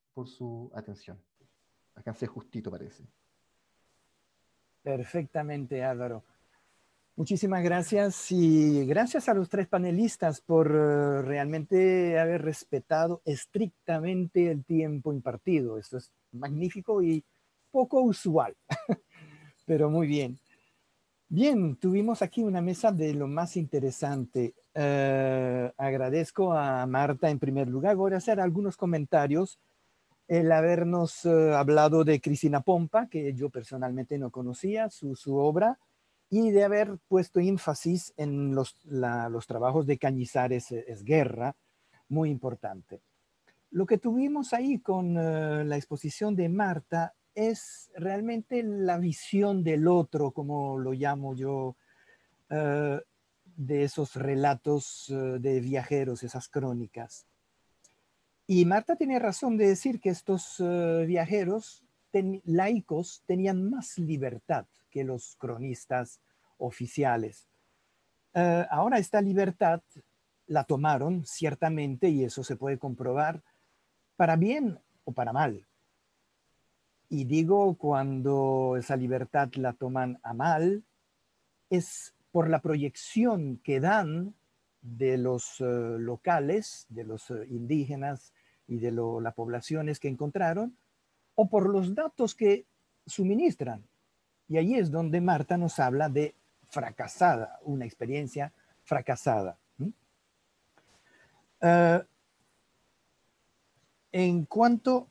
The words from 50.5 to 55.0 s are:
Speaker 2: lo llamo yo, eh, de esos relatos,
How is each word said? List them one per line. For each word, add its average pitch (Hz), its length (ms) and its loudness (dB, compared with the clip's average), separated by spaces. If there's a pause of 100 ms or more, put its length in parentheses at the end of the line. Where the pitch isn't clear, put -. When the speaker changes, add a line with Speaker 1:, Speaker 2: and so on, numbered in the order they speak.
Speaker 2:
lo 131 140 -4
llamo 139 420 -4
yo, 131 420 -4 (760)
eh, 147 500 -2 (440)
de 143 400 -2
esos 143 320 -4
relatos, 139 920 -2